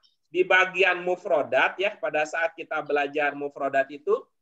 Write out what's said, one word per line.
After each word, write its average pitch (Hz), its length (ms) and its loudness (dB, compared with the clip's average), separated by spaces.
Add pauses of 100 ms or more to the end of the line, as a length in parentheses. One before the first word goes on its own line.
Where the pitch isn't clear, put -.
(260)
di 175 160 0
bagian 180 580 4
mufrodat 170 760 0
ya, 202 180 -2
pada 151 280 -4
saat 165 320 -4
kita 156 280 -8
belajar 143 520 -2
mufrodat 139 540 -2
itu, 151 260 -2 (280)